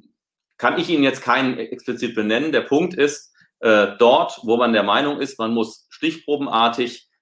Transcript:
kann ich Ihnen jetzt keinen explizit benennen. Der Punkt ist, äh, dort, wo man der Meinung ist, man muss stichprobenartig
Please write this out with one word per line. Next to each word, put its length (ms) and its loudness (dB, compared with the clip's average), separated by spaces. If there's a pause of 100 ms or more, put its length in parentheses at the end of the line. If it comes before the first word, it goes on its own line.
(580)
kann 200 0
ich 140 -2
Ihnen 100 2
jetzt 220 0
keinen 340 0
explizit 560 -8
benennen. 380 -2
Der 100 2
Punkt 320 0
ist, 400 -4 (280)
äh, 260 4 (100)
dort, 460 4
wo 140 2
man 160 2
der 100 2
Meinung 360 -2
ist, 200 -8
man 120 -4
muss 380 -6
stichprobenartig 1200 -4 (120)